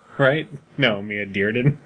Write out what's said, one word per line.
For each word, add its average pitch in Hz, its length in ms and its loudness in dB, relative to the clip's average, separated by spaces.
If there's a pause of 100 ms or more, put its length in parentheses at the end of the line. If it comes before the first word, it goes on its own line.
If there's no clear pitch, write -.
(160)
right? 143 320 2 (300)
No, 110 240 0
Mia 104 240 -6
Dearden, 113 600 0